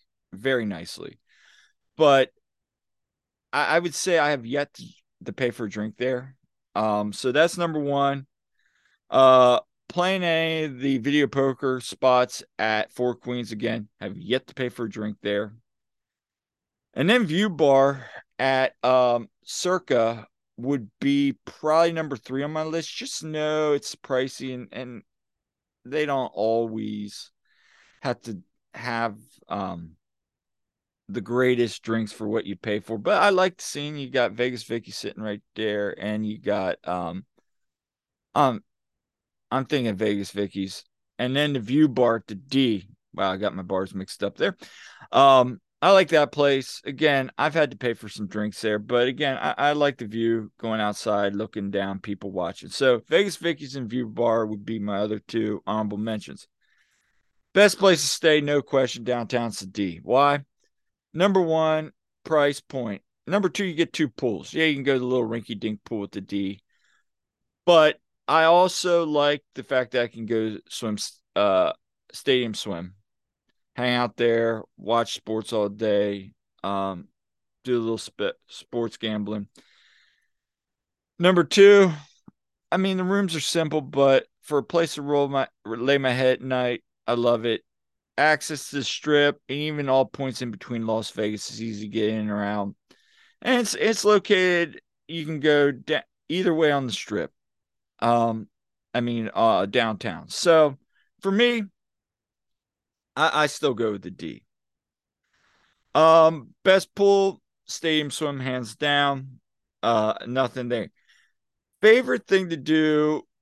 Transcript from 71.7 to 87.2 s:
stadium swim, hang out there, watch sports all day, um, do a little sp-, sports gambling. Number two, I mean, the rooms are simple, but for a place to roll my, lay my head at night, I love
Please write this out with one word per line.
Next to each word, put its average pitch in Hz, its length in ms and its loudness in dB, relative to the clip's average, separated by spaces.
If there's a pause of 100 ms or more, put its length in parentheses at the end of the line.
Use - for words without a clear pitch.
stadium 127 440 0
swim, 92 400 -10 (800)
hang 123 180 -2
out 123 220 -2
there, 117 460 0 (160)
watch 113 340 -2
sports 110 400 -6
all 107 160 0
day, 104 640 -2 (320)
um, 98 440 -6 (560)
do 127 120 0
a 117 40 -2
little 113 200 -2
sp-, - 480 -8
sports - 480 -8
gambling. 107 500 -6 (1700)
Number 175 260 4
two, 196 480 8 (800)
I 175 60 2
mean, 190 180 0
the 185 80 -2
rooms 190 320 0
are 151 40 -6
simple, 156 420 -2
but 135 440 4 (140)
for 151 180 -2
a 135 60 0
place 170 300 0
to 147 80 -10
roll 143 260 0
my, 135 180 -2 (200)
lay 123 320 2
my 135 140 0
head 127 260 2
at - 40 -16
night, 127 400 -2 (240)
I 120 60 -2
love 120 320 2